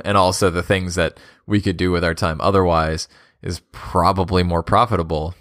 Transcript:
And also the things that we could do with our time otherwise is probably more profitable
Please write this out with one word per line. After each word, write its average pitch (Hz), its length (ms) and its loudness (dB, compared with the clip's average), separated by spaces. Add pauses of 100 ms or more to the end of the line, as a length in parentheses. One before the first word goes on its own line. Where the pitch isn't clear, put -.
And 101 120 0
also 92 340 4
the 87 120 -2
things 92 340 -2
that 80 220 -2 (280)
we 104 140 2
could 95 160 -2
do 90 160 0
with 85 120 0
our 82 100 0
time 80 260 -4
otherwise 82 640 0 (340)
is - 200 -10 (100)
probably 90 720 0
more 85 220 0
profitable 87 760 0